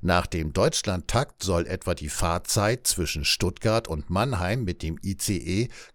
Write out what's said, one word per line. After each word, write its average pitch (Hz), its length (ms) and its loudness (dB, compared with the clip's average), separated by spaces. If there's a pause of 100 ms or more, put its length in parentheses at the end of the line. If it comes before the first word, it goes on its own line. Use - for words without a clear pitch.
Nach 87 260 4
dem 78 260 -2
Deutschlandtakt 104 880 0
soll 85 240 2
etwa 92 280 -2
die 76 160 -8
Fahrzeit 101 760 0
zwischen 76 380 -2
Stuttgart - 640 0
und 78 200 -6
Mannheim 104 560 0
mit 90 180 -4
dem 78 200 -4
I 95 140 -2
C 104 200 0
E 92 320 0 (260)